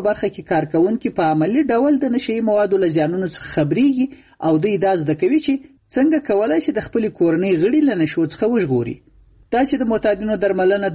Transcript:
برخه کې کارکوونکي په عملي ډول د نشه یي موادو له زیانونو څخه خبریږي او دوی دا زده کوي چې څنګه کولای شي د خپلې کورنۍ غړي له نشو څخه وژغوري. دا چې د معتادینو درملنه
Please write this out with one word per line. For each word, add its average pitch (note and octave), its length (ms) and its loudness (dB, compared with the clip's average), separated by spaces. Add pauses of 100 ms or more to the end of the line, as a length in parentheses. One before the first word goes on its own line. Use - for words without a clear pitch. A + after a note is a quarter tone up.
برخه G#3+ 220 -2
کې F#3+ 220 -14
کارکوونکي F3 580 0 (100)
په F3+ 40 0 (120)
عملي G3 340 0
ډول C4 320 2
د C4 140 -2
نشه A3+ 180 -4
یي A3+ 160 -2
موادو G#3 340 2
له F3 120 2
زیانونو E3+ 320 0
څخه - 280 -12
خبریږي B3+ 520 2 (380)
او D#3+ 200 2
دوی G#3 100 0 (100)
دا F#3+ 180 2
زده D3+ 180 -2
کوي B3+ 240 2
چې C4+ 80 0 (420)
څنګه D4+ 320 2
کولای A3+ 380 0
شي - 60 -2
د - 160 -4
خپلې A3 220 -2 (100)
کورنۍ F3 420 2
غړي B3+ 260 2
له A3+ 140 0
نشو D#3+ 240 0
څخه D#3 260 -4
وژغوري. C3 460 0 (540)
دا A#3+ 140 2
چې C#4+ 140 0
د A3+ 140 0
معتادینو G#3+ 500 0
درملنه G3 520 2